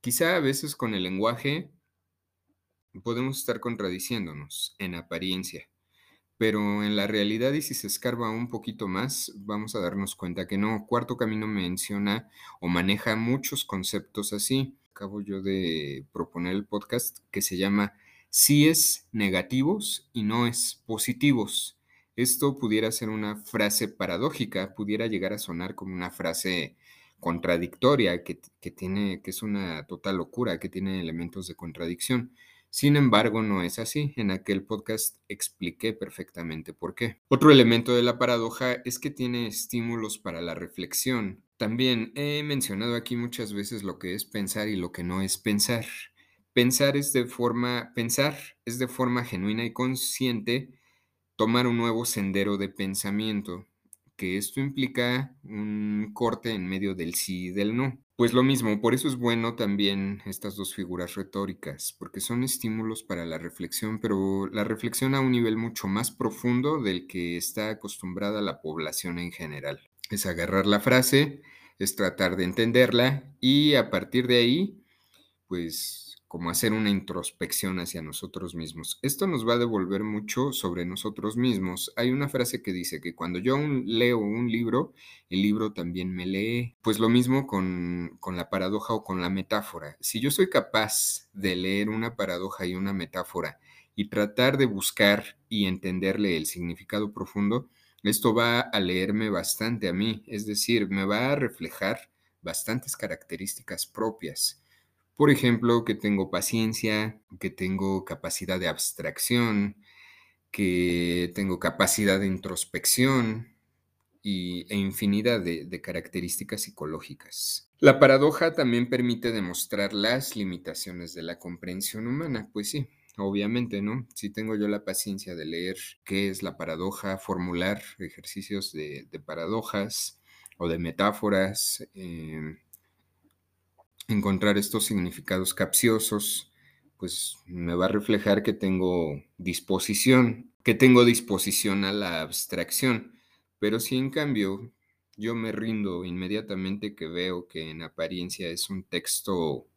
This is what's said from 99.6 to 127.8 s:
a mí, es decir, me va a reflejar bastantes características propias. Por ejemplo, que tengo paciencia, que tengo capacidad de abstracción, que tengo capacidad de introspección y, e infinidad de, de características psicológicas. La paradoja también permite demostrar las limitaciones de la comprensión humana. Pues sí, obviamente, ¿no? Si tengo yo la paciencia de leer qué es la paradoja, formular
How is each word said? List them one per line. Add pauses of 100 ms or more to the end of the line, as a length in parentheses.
a
mí,
es
decir,
me
va
a
reflejar (320)
bastantes
características
propias. (540)
Por
ejemplo,
que
tengo
paciencia, (220)
que
tengo
capacidad
de
abstracción, (760)
que
tengo
capacidad
de
introspección (720)
y,
e
infinidad
de,
de
características
psicológicas. (100)
La
paradoja
también
permite
demostrar
las
limitaciones
de
la
comprensión
humana.
Pues
sí, (300)
obviamente,
¿no?
Si
tengo
yo
la
paciencia
de
leer (300)
qué
es
la
paradoja,
formular (160)